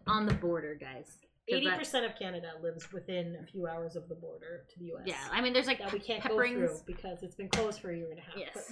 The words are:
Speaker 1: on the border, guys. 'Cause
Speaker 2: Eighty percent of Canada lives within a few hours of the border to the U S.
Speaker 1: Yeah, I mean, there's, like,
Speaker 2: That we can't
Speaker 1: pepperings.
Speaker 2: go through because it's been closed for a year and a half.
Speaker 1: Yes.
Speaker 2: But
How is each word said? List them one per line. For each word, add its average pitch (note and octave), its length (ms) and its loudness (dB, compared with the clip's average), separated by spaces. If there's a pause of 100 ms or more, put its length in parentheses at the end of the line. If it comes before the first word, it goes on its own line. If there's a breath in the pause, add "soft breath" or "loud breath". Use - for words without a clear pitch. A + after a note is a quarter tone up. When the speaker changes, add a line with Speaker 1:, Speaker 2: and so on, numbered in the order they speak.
Speaker 1:
on G#3+ 180 6
the G#3 80 8
border, D#3+ 460 2
guys. C3 380 -10 (320)
'Cause A#3+ 80 6
Speaker 2:
Eighty C#4+ 140 4
percent B3 340 2
of A3+ 140 0
Canada F3 320 -4 (100)
lives E3 320 -4
within F3 480 -4
a D#3+ 60 -12
few F#3 200 -4
hours E3 280 -4
of E3+ 120 -8
the E3+ 80 -6
border E3 540 -12
to - 100 -18
the F3 60 -10
U E3+ 140 -6
S. - 80 -10
Speaker 1:
Yeah, C#3 240 -4
I G#3+ 100 4
mean, B3 120 4
there's, B3+ 120 8
like, B3+ 140 4
Speaker 2:
That G3+ 120 -2
we G3+ 80 0
can't G#3+ 220 -4
Speaker 1:
pepperings. A#3+ 380 4
Speaker 2:
go F3 80 6 (100)
through - 180 -8
because - 280 -8
it's F3 120 -10
been G3 140 -6
closed G#3+ 320 2
for F#3 80 -6
a E3+ 80 -2
year E3 140 -4
and E3 80 -12
a - 20 -14
half. E3+ 160 -10
Speaker 1:
Yes. D#3 160 -6
Speaker 2:
But - 180 -8